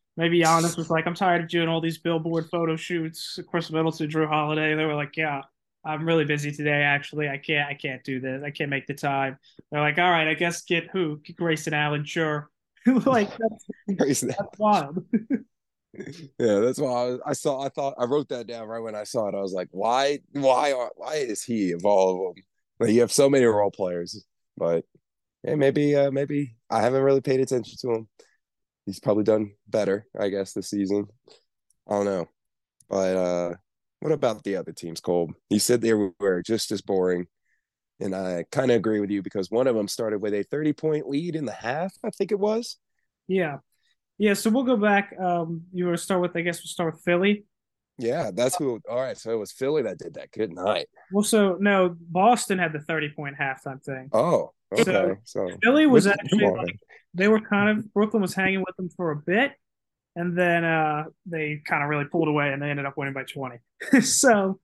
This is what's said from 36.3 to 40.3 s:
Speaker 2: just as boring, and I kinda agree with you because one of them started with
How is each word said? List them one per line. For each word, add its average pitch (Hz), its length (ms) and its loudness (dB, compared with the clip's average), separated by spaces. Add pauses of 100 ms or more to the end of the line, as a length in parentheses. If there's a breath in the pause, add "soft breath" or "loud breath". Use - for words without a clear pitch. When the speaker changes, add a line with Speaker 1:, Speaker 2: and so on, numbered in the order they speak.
Speaker 2:
just 110 260 -2
as 98 100 -4
boring, 90 460 0 (720)
and 95 160 -6
I 92 360 -4
kinda 131 240 2
agree 107 260 0
with 98 100 -4
you 101 100 -2
because 98 300 -6
one 123 160 2
of 120 80 2
them 104 140 -2
started 107 320 -4
with 104 120 -4